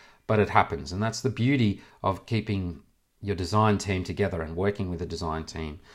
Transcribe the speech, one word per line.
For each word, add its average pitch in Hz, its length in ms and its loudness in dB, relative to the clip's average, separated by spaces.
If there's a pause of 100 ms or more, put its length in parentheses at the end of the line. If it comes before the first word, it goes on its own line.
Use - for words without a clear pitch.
(260)
but 110 120 2
it 101 120 4
happens. 82 420 2
And 92 100 -2
that's 113 180 -4
the - 100 0
beauty 113 520 2 (200)
of 98 240 -2
keeping 98 540 -2 (400)
your 101 160 -4
design 104 420 4
team 92 260 -2
together 92 380 -2
and 80 140 -6
working 98 340 0
with 98 120 -4
a 87 40 -6
design 80 380 -4
team 78 360 -8 (140)